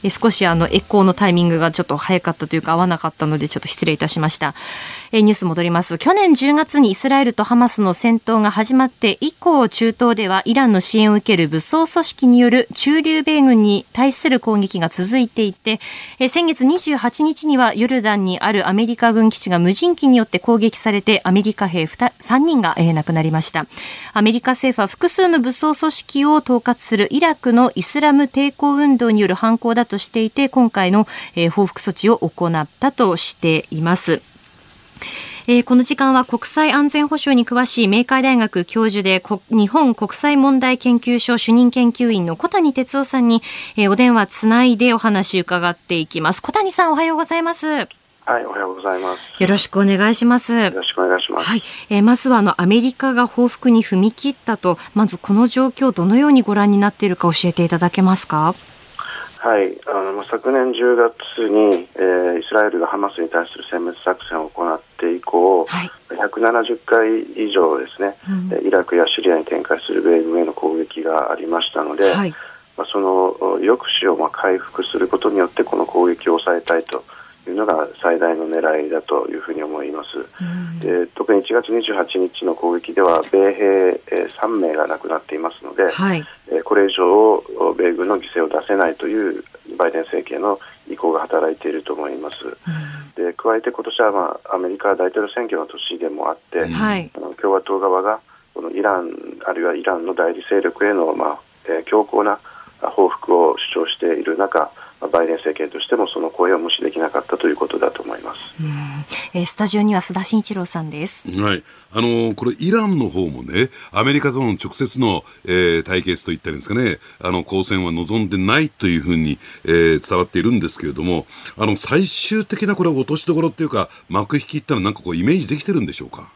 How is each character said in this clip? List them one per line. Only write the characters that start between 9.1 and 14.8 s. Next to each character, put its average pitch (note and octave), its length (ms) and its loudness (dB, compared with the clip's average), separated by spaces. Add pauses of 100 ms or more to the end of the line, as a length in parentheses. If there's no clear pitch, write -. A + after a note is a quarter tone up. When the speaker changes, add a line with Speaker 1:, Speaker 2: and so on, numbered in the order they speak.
Speaker 1:
以 D#4 100 -2
降、 C#4 380 4
中 A3+ 240 0
東 A#3 220 2
で G#3 120 -2
は F#3+ 180 2
イ A3+ 100 2
ラ C4+ 100 4
ン A3+ 60 6
の F#3+ 80 4
支 - 180 0
援 G#3+ 140 6
を G#3 60 6
受 G#3 40 2
け G#3 160 2
る E3 100 2
武 D#3+ 120 -2
装 D#4+ 260 2
組 E4 180 0
織 - 220 -2
に B3 140 8
よ B3 100 6
る A#3+ 240 2
駐 D4+ 300 2
留 D#4 180 0
米 D4+ 220 2
軍 A#3+ 180 6
に G#3 320 2
対 C4 180 2
す - 160 -2
る C4 120 2
攻 A3 180 0
撃 F#3+ 220 -2
が E3 100 0